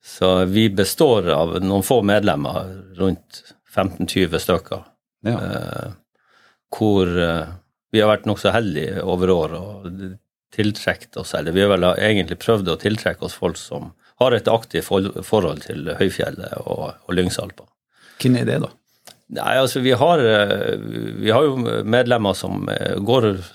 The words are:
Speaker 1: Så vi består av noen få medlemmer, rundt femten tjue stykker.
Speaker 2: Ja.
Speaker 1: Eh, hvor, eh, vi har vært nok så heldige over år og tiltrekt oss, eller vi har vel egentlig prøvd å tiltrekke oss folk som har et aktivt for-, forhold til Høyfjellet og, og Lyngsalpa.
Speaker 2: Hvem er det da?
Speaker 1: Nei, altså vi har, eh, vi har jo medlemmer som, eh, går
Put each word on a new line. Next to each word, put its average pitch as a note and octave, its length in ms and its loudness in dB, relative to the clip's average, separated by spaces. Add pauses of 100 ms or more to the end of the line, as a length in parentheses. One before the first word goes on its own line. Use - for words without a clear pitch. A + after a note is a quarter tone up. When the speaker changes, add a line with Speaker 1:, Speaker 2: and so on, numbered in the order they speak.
Speaker 1:
Så F#2 420 2
vi G#2+ 220 4
består G2+ 640 2
av E2 320 2
noen F#2+ 200 2
få A#2+ 200 2
medlemmer, F#2+ 920 -2
rundt F2+ 460 -4 (260)
femten F#2+ 380 -2
tjue E2+ 340 0
stykker. - 440 -2 (400)
Speaker 2:
Ja. A2+ 160 -2
Speaker 1:
Eh, - 500 -8 (840)
hvor, G2+ 340 2 (120)
eh, E2 280 0 (460)
vi A2 80 4
har G#2+ 160 6
vært - 100 -6
nok G#2 120 0
så G2 140 2
heldige F#2 500 -2
over F#2 260 0
år E2 260 2
og F#2+ 640 -12 (340)
tiltrekt - 640 -4
oss, - 180 -8
eller D#2+ 180 -4
vi F#2 80 2
har G2+ 80 6
vel F#2 140 4 (140)
egentlig F#2+ 420 0
prøvd G#2 300 0
å D#2+ 100 -2
tiltrekke G2+ 440 -2
oss E2+ 120 -8
folk F2 220 -2
som - 360 -12 (260)
har B2 140 4
et G#2+ 160 0
aktivt A2 360 0
for-, G2 380 -2
forhold E2 400 0
til - 220 -10 (100)
Høyfjellet - 580 -2 (140)
og, - 280 -8 (120)
og F2+ 80 -4
Lyngsalpa. F2+ 520 -2 (540)
Speaker 2:
Hvem B2+ 200 4
er A#2+ 60 -2
det A#2+ 160 0
da? - 60 -6 (600)
Speaker 1:
Nei, - 300 -2
altså C3+ 240 0
vi B2+ 80 2
har, D3+ 280 4
eh, G#2 580 2 (420)
vi G#2 120 0
har B2 120 4
jo C#3 140 2 (280)
medlemmer A2+ 500 2
som, F#2+ 340 -6
eh, - 280 -2
går G#2 460 2 (120)